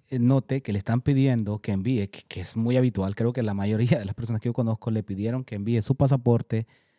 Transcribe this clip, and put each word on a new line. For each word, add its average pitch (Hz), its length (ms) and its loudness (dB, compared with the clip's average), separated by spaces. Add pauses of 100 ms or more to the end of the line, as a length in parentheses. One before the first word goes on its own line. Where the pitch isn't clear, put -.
(100)
eh, 131 80 -2
note 131 420 2
que 110 120 -6
le 101 60 0
están 98 220 -2
pidiendo 123 600 2
que 110 120 -4
envíe, 101 380 -2
que, - 180 -18
que - 140 -12
es - 140 -10
muy 117 200 2
habitual, 101 380 2
creo 117 180 0
que 123 100 -4
la 107 120 -2
mayoría 107 440 2
de 104 60 -8
las 95 100 -6
personas 110 280 -4
que 120 80 -2
yo - 20 0
conozco 113 380 -2
le 110 120 0
pidieron 110 400 -4
que 113 120 -14
envíe 110 260 0
su 131 140 2
pasaporte, 120 720 2 (320)